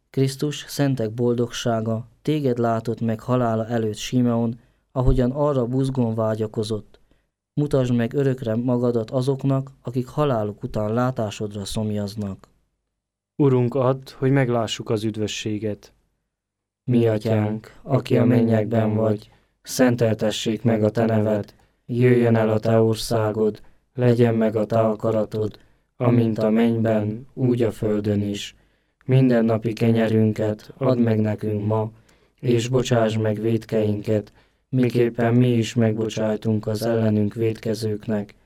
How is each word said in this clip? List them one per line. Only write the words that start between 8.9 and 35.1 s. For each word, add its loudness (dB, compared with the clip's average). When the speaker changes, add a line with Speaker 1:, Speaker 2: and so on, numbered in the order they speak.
Speaker 1:
azoknak, -2
akik -6
haláluk -2
után -4
látásodra -4
szomjaznak. -6
Speaker 2:
Urunk, 2
add, 0
hogy 0
meglássuk 0
az 0
üdvösséget. -6
Speaker 1:
Mi 2
atyánk, -2
aki -2
a 2
mennyekben 2
vagy, -2
szenteltessék 0
meg 2
a 4
te 0
neved, 0
jöjjön 4
el 2
a 2
te 4
országod, 0
legyen 4
meg 0
a 0
te 0
akaratod, -2
amint 2
a 0
mennyben, 0
úgy 0
a 2
földön -2
is. -8
Mindennapi 2
kenyerünket 0
add 0
meg 2
nekünk -2
ma, -2
és 0
bocsáss 2
meg 0
vétkeinket, -2
miképpen 2